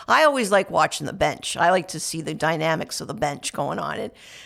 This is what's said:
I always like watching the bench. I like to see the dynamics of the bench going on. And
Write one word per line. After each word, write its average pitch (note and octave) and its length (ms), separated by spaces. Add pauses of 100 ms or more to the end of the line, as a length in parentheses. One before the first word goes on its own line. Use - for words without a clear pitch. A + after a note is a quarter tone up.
I C4 160
always C4 260
like G3 200
watching D#3 360
the D#3+ 60
bench. - 440
I E3+ 140
like F#3 180
to D#3 120
see - 200
the D#3 140
dynamics D#3+ 680
of - 60
the B2 80
bench C#3+ 380
going C#3+ 260
on. D3 200
And - 140 (340)